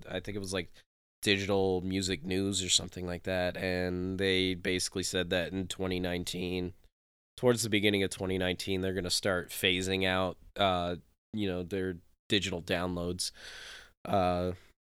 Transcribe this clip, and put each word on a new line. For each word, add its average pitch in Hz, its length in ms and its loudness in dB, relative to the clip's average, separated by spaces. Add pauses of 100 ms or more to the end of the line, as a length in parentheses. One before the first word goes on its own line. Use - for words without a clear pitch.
I 92 120 -4
think 104 160 -6
it - 20 -6
was, 95 140 -6
like, 90 180 -2 (500)
Digital 98 600 4
Music 92 440 -2
News 95 380 0
or 92 60 -2
something 90 360 0
like 87 180 -6
that, 90 340 -2
and 90 600 -2
they 95 380 4
basically 90 480 -2
said 90 260 -2
that 87 240 0
in 95 140 -2
twenty 92 320 -2
nineteen, 90 760 -2 (640)
towards 120 240 4
the 117 80 -2
beginning 101 320 4
of 95 80 2
twenty 95 300 -2
nineteen, 92 420 0
they're 95 120 0
gonna 90 160 -2
start 90 400 0
phasing 95 560 2
out, 92 300 2 (220)
uh, 90 380 2 (360)
you 104 160 -2
know, 90 160 -2
their 92 340 -4 (300)
digital 92 340 0
downloads, 90 720 -2 (720)
uh, 90 460 2 (440)